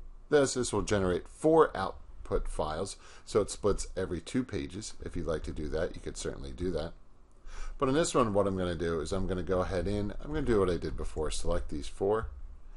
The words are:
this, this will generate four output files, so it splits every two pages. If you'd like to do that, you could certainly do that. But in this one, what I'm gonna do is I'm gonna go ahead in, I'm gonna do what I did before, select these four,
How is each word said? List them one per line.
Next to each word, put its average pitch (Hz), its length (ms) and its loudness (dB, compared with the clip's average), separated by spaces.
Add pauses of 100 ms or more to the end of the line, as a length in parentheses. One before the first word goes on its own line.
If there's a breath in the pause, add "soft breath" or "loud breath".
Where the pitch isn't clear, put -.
(300)
this, 143 240 6
this 123 180 0
will 104 80 4
generate 92 480 2
four - 480 6
output - 720 -4
files, 80 480 -2 (300 loud breath)
so 107 160 4
it 90 80 -2
splits - 380 0 (100)
every 90 240 -2
two 123 220 -2
pages. 92 500 -6 (100)
If - 100 -8
you'd 85 120 -4
like 80 160 0
to 80 100 -6
do 76 160 -4
that, 78 260 -2
you - 60 -8
could 73 160 -8
certainly 69 360 -8
do 87 180 -4
that. - 240 -4 (840 loud breath)
But 135 140 2
in 135 40 4
this 170 200 2
one, 117 180 4
what 98 140 4
I'm 95 100 0
gonna 90 180 0
do 82 260 0
is 80 120 -4
I'm 95 140 0
gonna 92 160 0
go 92 180 2
ahead 92 260 0
in, 101 280 0 (100)
I'm - 40 -8
gonna 151 120 -2
do 117 200 4
what 90 100 4
I 82 80 2
did 76 180 -4
before, 76 340 -2
select - 380 2
these 73 180 -4
four, 107 420 0 (480 soft breath)